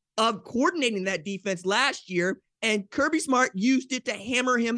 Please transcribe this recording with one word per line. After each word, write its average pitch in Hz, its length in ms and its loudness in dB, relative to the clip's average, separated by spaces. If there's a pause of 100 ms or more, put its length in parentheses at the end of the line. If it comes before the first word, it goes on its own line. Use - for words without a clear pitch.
(200)
of 220 240 0
coordinating 247 600 0
that 185 200 -2
defense 190 400 -4
last 226 460 0
year, 180 300 0 (220)
and 214 280 0
Kirby 311 280 2
Smart 254 360 2
used 240 360 0
it 254 140 -4
to 240 80 -4
hammer 247 420 -2
him 233 220 0